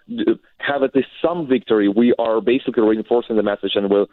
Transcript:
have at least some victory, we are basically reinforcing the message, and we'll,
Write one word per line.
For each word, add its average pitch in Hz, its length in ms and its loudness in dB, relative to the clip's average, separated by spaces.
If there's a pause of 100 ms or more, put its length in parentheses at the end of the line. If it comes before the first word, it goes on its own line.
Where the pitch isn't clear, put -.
(580)
have 143 240 -4
at 131 120 0
least 131 140 0 (120)
some 165 280 -2
victory, 107 400 0
we 117 300 2
are 113 220 0
basically 120 420 -2
reinforcing 110 540 0
the 104 60 0
message, 101 320 -4
and 101 160 -2
we'll, 101 220 2